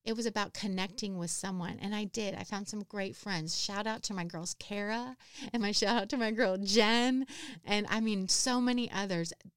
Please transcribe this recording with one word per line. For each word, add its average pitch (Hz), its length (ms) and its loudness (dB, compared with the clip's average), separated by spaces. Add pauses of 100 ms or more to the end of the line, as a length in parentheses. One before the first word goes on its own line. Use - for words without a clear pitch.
It 220 140 -2
was 233 80 -2
about 208 300 -2
connecting 190 640 -2
with 170 100 -2
someone. 175 500 -4
And 202 140 -4
I 214 120 -2
did. 202 280 -2
I 98 100 -6
found 202 240 -6
some - 140 -6
great 196 340 -6
friends. 170 400 -4
Shout 208 300 -2
out 220 180 -4
to 202 120 -4
my 175 80 -2
girls, 170 340 -6
Kara, 220 580 -4 (380)
and 233 80 2
my 202 100 2
shout 214 240 4
out 208 140 0
to 277 80 0
my 220 140 2
girl, 214 260 4
Jen. 226 680 6 (360)
And 208 240 2
I 220 120 0
mean, 208 280 2
so 247 320 4
many 247 300 2
others. 185 420 -2 (260)